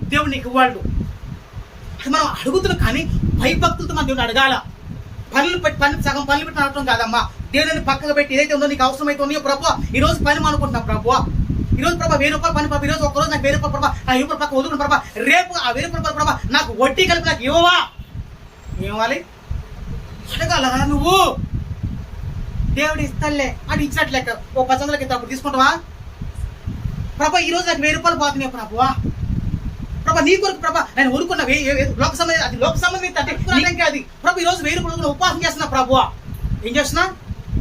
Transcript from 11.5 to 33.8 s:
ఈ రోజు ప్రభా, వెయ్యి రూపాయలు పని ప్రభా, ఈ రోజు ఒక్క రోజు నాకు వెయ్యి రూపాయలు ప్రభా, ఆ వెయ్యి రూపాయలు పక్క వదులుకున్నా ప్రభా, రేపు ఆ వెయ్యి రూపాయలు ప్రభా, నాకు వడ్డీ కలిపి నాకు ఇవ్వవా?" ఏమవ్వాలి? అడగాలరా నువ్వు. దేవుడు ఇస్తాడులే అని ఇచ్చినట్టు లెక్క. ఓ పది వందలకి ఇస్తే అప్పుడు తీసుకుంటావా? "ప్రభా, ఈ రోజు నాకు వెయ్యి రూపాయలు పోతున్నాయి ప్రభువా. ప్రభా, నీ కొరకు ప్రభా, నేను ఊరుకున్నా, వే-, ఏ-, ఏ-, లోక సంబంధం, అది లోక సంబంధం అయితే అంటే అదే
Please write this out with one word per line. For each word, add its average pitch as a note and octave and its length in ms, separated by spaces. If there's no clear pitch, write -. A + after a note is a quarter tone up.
ఈ - 20
రోజు E4+ 140
ప్రభా, E4 200
వెయ్యి C#4+ 180
రూపాయలు E4 240
పని D4 100
ప్రభా, C#4+ 180
ఈ C#4+ 40
రోజు D#4 140
ఒక్క C#4 160
రోజు D#4 100
నాకు D4 140
వెయ్యి C#4 120
రూపాయలు C#4+ 160
ప్రభా, C#4 160
ఆ - 240
వెయ్యి C4 100
రూపాయలు D4 220
పక్క D4 120
వదులుకున్నా C#4 300
ప్రభా, C#4+ 160
రేపు D#4+ 520
ఆ A#3+ 40
వెయ్యి D4+ 200
రూపాయలు D#4+ 240
ప్రభా, D4 240
నాకు C4+ 320
వడ్డీ F#4 220
కలిపి E4+ 220
నాకు C4+ 160
ఇవ్వవా?" E4+ 440
ఏమవ్వాలి? A3+ 400
అడగాలరా C#4 500
నువ్వు. D#4 500
దేవుడు D4+ 280
ఇస్తాడులే C#4+ 560
అని D4 120
ఇచ్చినట్టు D4 300
లెక్క. B3+ 440
ఓ B3+ 60
పది C4 200
వందలకి C#4+ 200
ఇస్తే B3+ 120
అప్పుడు A#3+ 140
తీసుకుంటావా? C#4 480
"ప్రభా, D#4 200
ఈ E4+ 120
రోజు F4 160
నాకు D4 140
వెయ్యి D4+ 140
రూపాయలు E4 240
పోతున్నాయి C#4 320
ప్రభువా. A#3 360
ప్రభా, C#4 160
నీ E4+ 140
కొరకు F#4+ 220
ప్రభా, - 300
నేను C4 140
ఊరుకున్నా, E4 340
వే-, C#4 120
ఏ-, C#4 260
ఏ-, - 120
లోక D4+ 200
సంబంధం, E4 300
అది A3+ 120
లోక - 200
సంబంధం F4+ 280
అయితే D#4 140
అంటే D#4 480
అదే E4+ 160